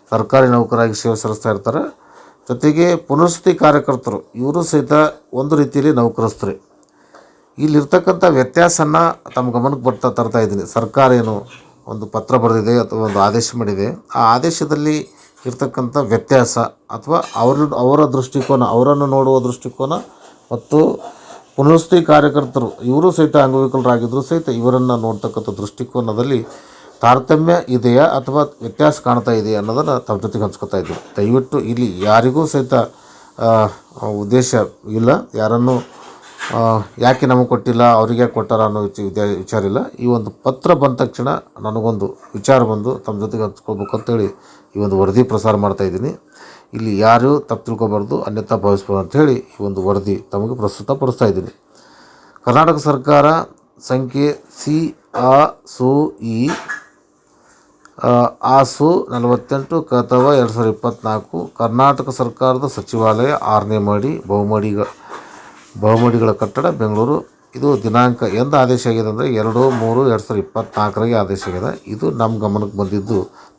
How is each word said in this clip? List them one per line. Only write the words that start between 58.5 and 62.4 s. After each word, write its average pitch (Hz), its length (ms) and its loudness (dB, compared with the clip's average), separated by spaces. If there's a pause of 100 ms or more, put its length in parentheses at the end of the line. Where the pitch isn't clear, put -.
ನಲವತ್ತೆಂಟು 123 720 -2
ಕತವ 127 560 2
ಎರಡು 117 160 2
ಸಾವಿರದ 110 180 0
ಇಪ್ಪತ್ನಾಲ್ಕು, 107 840 -6
ಕರ್ನಾಟಕ 131 520 0
ಸರ್ಕಾರದ 127 640 -2